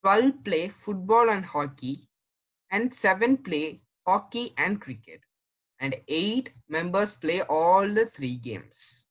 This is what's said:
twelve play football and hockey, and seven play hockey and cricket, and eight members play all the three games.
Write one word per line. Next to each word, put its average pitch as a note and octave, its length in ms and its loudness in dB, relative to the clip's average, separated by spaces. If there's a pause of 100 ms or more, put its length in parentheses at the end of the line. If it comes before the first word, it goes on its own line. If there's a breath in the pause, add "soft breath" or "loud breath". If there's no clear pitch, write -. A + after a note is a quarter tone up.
twelve A#3+ 420 4
play F3 240 -2
football G#3 600 2
and F#3+ 160 -2
hockey, C#3 600 -8 (640)
and A3 220 -2
seven A3 440 2
play D#3 440 -4 (260)
hockey G#3 520 -2
and F#3+ 220 0
cricket, G#2+ 400 -16 (600)
and C3+ 140 -4 (140)
eight G#3 420 -2 (180)
members F3+ 440 -2
play F3 300 -4
all F3+ 460 2
the G#3 160 2
three C3 320 -8
games. G#2 760 -14